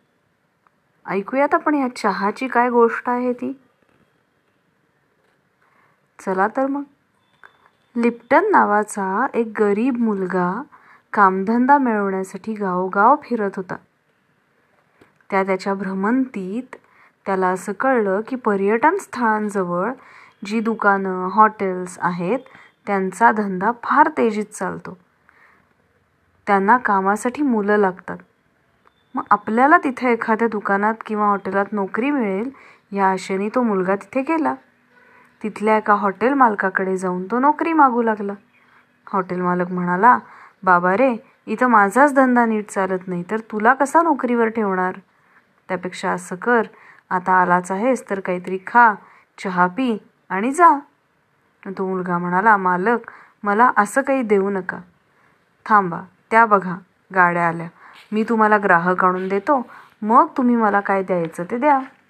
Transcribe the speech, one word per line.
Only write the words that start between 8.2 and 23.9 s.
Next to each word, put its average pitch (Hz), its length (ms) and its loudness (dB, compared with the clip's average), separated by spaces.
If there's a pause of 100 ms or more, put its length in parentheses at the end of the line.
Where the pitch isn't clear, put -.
नावाचा 208 840 0
एक 226 260 -4
गरीब 220 380 0
मुलगा 190 680 -2 (500)
कामधंदा 220 640 2
मिळवण्यासाठी 202 760 -4
गावोगाव 196 680 2
फिरत 214 320 -4
होता. 185 200 -10 (1500)
त्या 196 140 0
त्याच्या 190 300 -2
भ्रमंतीत 202 1040 -4 (500)
त्याला 190 220 0
असं 185 260 -4
कळलं 214 540 0
की 269 80 -8
पर्यटन 226 640 0
स्थळांजवळ 208 960 -4 (540)
जी 208 140 -4
दुकानं, 196 680 0
हॉटेल्स 190 720 0
आहेत, 180 380 -2 (480)
त्यांचा 196 440 2
धंदा 202 400 -2 (120)
फार 294 340 2